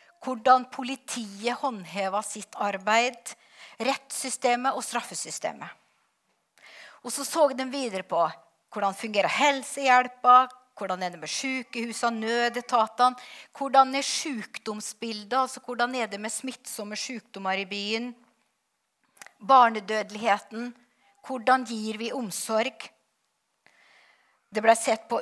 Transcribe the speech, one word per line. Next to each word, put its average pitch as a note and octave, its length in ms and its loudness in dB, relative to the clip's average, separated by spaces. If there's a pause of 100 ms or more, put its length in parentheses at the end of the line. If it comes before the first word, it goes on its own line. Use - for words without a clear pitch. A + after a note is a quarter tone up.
(220)
hvordan B3+ 480 4
politiet A#3+ 920 -6
håndhever G3 640 -4
sitt - 320 -14
arbeid, G#3 760 -2 (480)
rettssystemet B3+ 920 -2
og B3 120 -6
straffesystemet. - 800 -8 (1400)
Og B3 120 -8
så C#4 120 -6
så D#4 280 4
de C4 160 -4
videre A#3+ 360 -4
på E3+ 160 2 (480)
hvordan G3 280 -2
fungerer G#3 320 0
helsehjelpa, B3+ 1160 4 (300)
hvordan F#3 240 -4
er F3+ 120 -4
det E3 80 -14
med - 80 -8
sykehusene, A#3+ 960 -4
nødetatene, A#3+ 920 2 (400)
hvordan C4 400 6
er C#4 80 -4
sykdomsbildet, G#3+ 1300 -6
altså B3+ 240 -2
hvordan A#3+ 360 -2
er A3 120 -2
det G3+ 120 -10
med A3 120 -6
smittsomme G#3+ 640 -10
sykdommer G3 640 -6
i F#3+ 40 -8
byen, G#3+ 460 -6 (1300)
barnedødeligheten, G#3+ 1300 2 (560)
hvordan B3+ 400 2
gir G#3+ 320 -6
vi A#3 160 -6
omsorg? A3+ 760 -4 (1600)
Det G#3 80 -4
ble A3 160 8
sett A3 320 -2
på A#3 140 -2